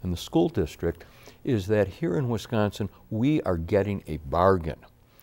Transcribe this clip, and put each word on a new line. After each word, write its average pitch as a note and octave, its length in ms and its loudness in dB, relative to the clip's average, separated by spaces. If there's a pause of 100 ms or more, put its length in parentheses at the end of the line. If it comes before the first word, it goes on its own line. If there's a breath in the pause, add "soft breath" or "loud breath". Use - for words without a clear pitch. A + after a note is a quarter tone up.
and F2+ 80 -2
the E2+ 40 -4
school E3 320 0
district, - 560 -4 (380 loud breath)
is G#2+ 240 -2
that G#2 220 2
here E3+ 280 -4
in C#3 120 0
Wisconsin, G#2+ 600 -2 (220 loud breath)
we C3 320 0
are F#2 140 0
getting G2 500 0
a D#2 120 -6
bargain. E2 600 2 (440 soft breath)